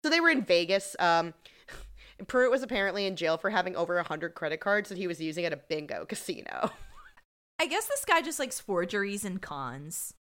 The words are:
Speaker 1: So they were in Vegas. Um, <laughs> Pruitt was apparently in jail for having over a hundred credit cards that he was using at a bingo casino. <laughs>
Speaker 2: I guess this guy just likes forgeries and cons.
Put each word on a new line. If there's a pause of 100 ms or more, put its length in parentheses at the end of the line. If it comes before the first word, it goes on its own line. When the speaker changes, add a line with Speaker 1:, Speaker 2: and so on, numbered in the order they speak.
Speaker 1:
So
they
were
in
Vegas.
Um, (460)
<laughs>
Pruitt
was
apparently
in
jail
for
having
over
a
hundred
credit
cards
that
he
was
using
at
a
bingo
casino. (440)
<laughs>
Speaker 2:
I
guess
this
guy
just
likes
forgeries
and
cons. (120)